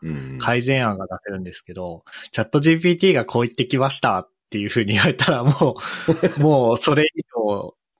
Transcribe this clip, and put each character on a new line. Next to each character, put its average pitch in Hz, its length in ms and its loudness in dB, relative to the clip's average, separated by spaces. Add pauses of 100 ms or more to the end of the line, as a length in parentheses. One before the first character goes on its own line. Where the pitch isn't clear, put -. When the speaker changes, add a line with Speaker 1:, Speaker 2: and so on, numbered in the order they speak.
Speaker 1:
う 80 80 -10
ん。 73 300 -10
Speaker 2:
改 120 240 0
善 131 240 0
案 101 100 -4
が 95 80 -10
出 92 80 -12 (100)
せ 104 80 -10
る 95 80 -8
ん 92 40 -10
で 87 100 -14
す - 80 -20
け 90 140 -18
ど、 87 280 -12 (280)
「チ - 100 -4
ャ 110 40 -2
ッ - 40 -20
ト 151 100 2
ジ 156 140 4
ー 165 80 0
ピ 175 100 2
ー 170 80 0
テ 190 100 4
ィ - 20 6
ー - 20 4
が 123 120 2
こ 120 160 0
う - 20 -
言 117 80 -2
っ - 20 -20
て - 140 -2
き 139 100 -2
ま 135 140 2
し - 80 -6
た」 101 220 0
っ - 80 -16 (200)
て 107 100 -6
い 101 60 -4
う 104 40 -4
ふ - 80 0
う 117 80 2
に 107 80 0
言 104 80 4
わ - 60 4
れ - 60 2
た - 180 0
ら 123 120 0
も 139 340 4 (600)
う、 - 20 -8
Speaker 1:
<laughs> - 0 -
Speaker 2:
も 139 340 4
う 117 40 0
そ 147 180 2
れ 151 80 4
以 160 180 -2 (140)
上 104 400 -4 (240)